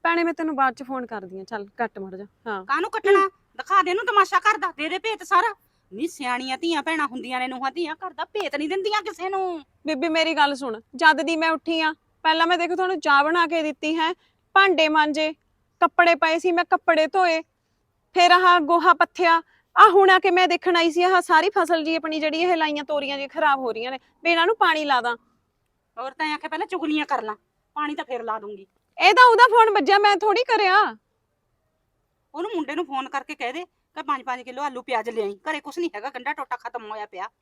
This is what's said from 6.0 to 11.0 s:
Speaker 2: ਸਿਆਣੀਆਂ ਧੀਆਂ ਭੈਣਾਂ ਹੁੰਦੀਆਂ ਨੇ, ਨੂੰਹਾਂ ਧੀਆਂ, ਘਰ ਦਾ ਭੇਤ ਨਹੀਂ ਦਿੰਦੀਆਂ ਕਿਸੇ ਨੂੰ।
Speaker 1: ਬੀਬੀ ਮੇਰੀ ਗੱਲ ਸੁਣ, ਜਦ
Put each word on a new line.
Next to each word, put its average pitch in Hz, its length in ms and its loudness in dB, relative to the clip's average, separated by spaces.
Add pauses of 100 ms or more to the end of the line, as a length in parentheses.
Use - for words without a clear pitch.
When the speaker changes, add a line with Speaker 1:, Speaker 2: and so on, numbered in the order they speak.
Speaker 2:
ਸਿਆਣੀਆਂ 262 500 -6
ਧੀਆਂ 330 240 -2
ਭੈਣਾਂ 311 240 -2
ਹੁੰਦੀਆਂ 254 340 -8
ਨੇ, 254 60 -4
ਨੂੰਹਾਂ 262 260 -6
ਧੀਆਂ, 330 240 -6
ਘਰ 370 160 -12
ਦਾ 311 120 -8
ਭੇਤ 370 320 -6
ਨਹੀਂ 294 120 -4
ਦਿੰਦੀਆਂ 392 340 -4
ਕਿਸੇ 359 260 -10
ਨੂੰ। 370 340 -6 (240)
Speaker 1:
ਬੀਬੀ 311 220 -4
ਮੇਰੀ 320 260 0
ਗੱਲ 285 200 0
ਸੁਣ, 240 260 -8 (160)
ਜਦ 311 260 4